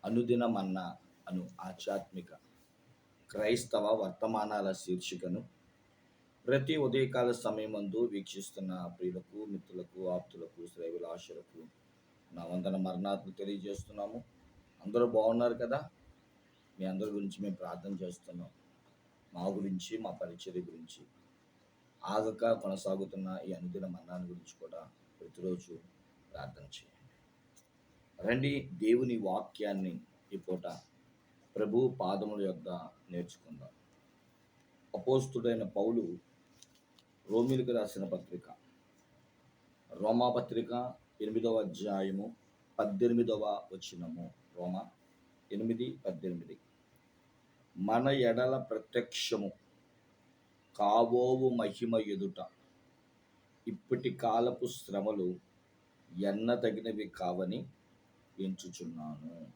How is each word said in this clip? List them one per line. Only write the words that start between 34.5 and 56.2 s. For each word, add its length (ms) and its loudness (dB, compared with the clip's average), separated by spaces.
అపోస్తుడైన 680 2
పౌలు 540 2
రోమీలకు 420 4
రాసిన 340 -2
పత్రిక, 380 -6
రోమా 380 6
పత్రిక 640 0
ఎనిమిదవ 380 2
అధ్యాయము 760 -2
పద్దెనిమిదవ 840 2
వచనము. 600 -10
రోమా 280 -4
ఎనిమిది 460 -2
పద్దెనిమిది. 500 -6
"మన 320 4
ఎడల 480 4
ప్రత్యక్షము 960 -2
కావోవు 720 6
మహిమ 480 2
ఎదుట 480 -2
ఇప్పటి 420 -2
కాలపు 560 2
శ్రమలు 720 -2
ఎన్నతగినవి 880 0